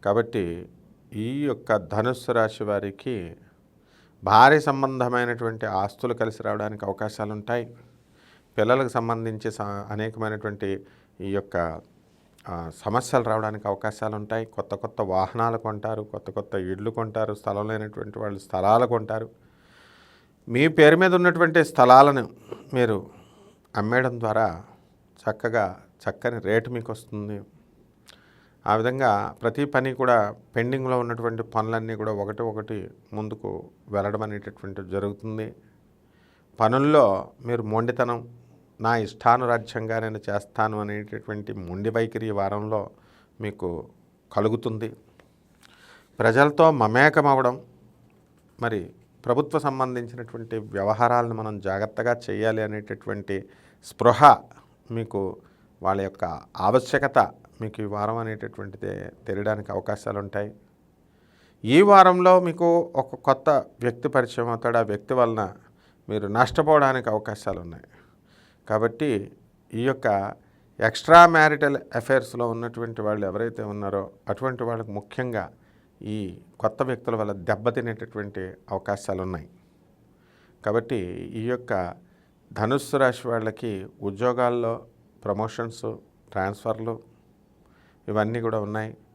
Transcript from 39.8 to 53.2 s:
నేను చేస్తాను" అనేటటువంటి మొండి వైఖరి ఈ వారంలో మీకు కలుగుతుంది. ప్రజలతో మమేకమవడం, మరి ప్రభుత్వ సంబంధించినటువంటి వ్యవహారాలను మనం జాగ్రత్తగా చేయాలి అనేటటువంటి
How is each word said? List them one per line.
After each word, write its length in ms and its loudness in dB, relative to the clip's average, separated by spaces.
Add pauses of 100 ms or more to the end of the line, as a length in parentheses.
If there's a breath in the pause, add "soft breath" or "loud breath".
నేను 200 -6 (100)
చేస్తాను" 500 -4
అనేటటువంటి 760 -10
మొండి 360 -6
వైఖరి 380 -4
ఈ 40 -6
వారంలో 580 -4 (520 soft breath)
మీకు 440 -8 (480)
కలుగుతుంది. 600 -2 (1200 soft breath)
ప్రజలతో 520 6
మమేకమవడం, 880 4 (1000)
మరి 300 -6 (340)
ప్రభుత్వ 340 0
సంబంధించినటువంటి 960 -6
వ్యవహారాలను 800 0
మనం 240 -8
జాగ్రత్తగా 600 -2 (100)
చేయాలి 320 -2
అనేటటువంటి 880 -8 (340 soft breath)